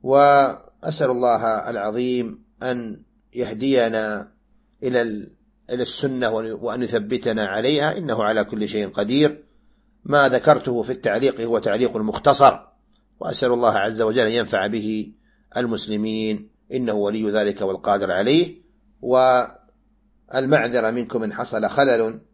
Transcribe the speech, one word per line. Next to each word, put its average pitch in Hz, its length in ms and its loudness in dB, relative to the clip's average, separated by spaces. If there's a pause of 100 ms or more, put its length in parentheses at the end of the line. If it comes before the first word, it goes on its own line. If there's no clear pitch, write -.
وأسأل 139 1080 2
الله 117 600 0
العظيم 117 760 -4 (180)
أن 120 400 -6 (320)
يهدينا 113 960 -2 (500)
إلى 123 200 0
ال-، 107 320 -6 (360)
إلى 123 120 -4
السنة 123 480 -2
وأن، 110 220 -4
وأن 117 300 -6
يثبتنا 110 640 -2
عليها، 143 520 0
إنه 117 260 -2
على 104 200 0
كل 107 240 -4
شيء 104 200 -4
قدير. 131 560 0 (600)
ما 139 240 4
ذكرته 123 540 2
في 117 100 -6
التعليق 120 480 0
هو 117 180 0
تعليق 110 380 0
مختصر، 113 640 4 (600)
وأسأل 104 320 -2
الله 120 200 2
عز 107 300 0
وجل 113 240 2
أن 110 60 0
ينفع 104 340 -2
به 107 460 -6 (440)
المسلمين، 110 920 -4 (220)
إنه 123 200 -2
ولي 104 380 -2
ذلك 104 300 0
والقادر 98 500 -2
عليه. 139 520 0 (380)
والمعذرة 127 1900 0
منكم 117 320 -4
إن 104 100 -6
حصل 107 360 -4
خلل 113 520 2 (120)